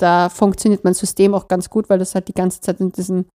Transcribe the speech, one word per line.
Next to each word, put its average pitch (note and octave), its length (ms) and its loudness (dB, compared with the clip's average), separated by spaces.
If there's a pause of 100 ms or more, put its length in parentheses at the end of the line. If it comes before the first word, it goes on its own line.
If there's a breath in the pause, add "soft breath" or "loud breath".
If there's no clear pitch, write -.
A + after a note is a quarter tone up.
da F3 280 4
funktioniert G3+ 540 0
mein F3+ 120 2
System G3 400 0
auch F#3+ 120 -4
ganz F#3 240 -4
gut, A3 180 -2
weil F#3+ 120 2
das F#3 160 -4
halt F#3 100 -6
die - 80 -12
ganze F#3 260 -2
Zeit - 200 -4
in F#3 100 -2
diesen F#3 360 -4 (120)